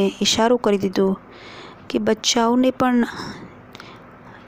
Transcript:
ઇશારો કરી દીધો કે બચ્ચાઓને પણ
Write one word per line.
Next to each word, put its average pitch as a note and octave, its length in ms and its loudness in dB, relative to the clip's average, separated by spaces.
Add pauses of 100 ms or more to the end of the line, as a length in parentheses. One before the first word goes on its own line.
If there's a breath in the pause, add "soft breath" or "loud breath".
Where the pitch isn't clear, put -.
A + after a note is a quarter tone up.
(200)
ઇશારો A#3 360 2
કરી G#3 220 2
દીધો G3 280 0 (840 loud breath)
કે B3 100 -2
બચ્ચાઓને A3+ 720 2
પણ B3 360 2 (1400 loud breath)